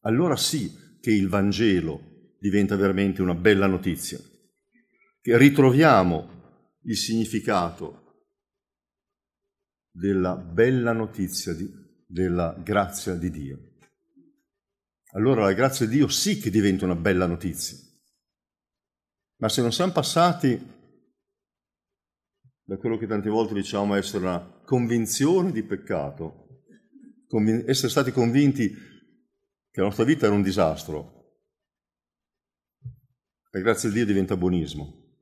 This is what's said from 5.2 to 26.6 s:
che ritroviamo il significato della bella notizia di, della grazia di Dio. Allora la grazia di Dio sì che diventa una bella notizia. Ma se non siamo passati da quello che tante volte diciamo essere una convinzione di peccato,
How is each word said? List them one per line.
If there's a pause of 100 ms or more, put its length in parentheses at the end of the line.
che
ritroviamo
il
significato (1600)
della
bella
notizia
di, (360)
della
grazia
di
Dio. (1500)
Allora
la
grazia
di
Dio
sì
che
diventa
una
bella
notizia. (1600)
Ma
se
non
siamo
passati (1900)
da
quello
che
tante
volte
diciamo
essere
una (240)
convinzione
di
peccato, (640)